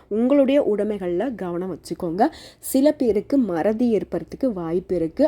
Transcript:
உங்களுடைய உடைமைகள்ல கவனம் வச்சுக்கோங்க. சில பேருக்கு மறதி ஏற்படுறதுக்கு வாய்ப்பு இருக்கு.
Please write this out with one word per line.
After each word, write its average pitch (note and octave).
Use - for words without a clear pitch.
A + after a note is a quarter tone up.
உங்களுடைய C4
உடைமைகள்ல G3+
கவனம் F3+
வச்சுக்கோங்க. E3+
சில C#4
பேருக்கு A3+
மறதி G#3+
ஏற்படுறதுக்கு F3
வாய்ப்பு F3+
இருக்கு. E3